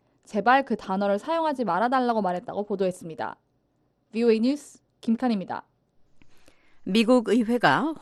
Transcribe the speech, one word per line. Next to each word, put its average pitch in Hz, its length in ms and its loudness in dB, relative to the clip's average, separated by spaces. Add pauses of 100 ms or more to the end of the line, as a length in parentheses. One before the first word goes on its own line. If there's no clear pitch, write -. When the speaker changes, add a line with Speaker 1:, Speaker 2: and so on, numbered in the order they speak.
(240)
Speaker 1:
제발 240 400 2
그 247 120 -2
단어를 202 420 0
사용하지 302 460 -2
말아달라고 233 580 0
말했다고 180 420 -4
보도했습니다. 180 720 -6 (760)
비오에이 226 280 2
뉴스 269 380 -2 (220)
김칸입니다. 226 680 -2 (1200)
Speaker 2:
미국 220 440 2
의회가 226 720 2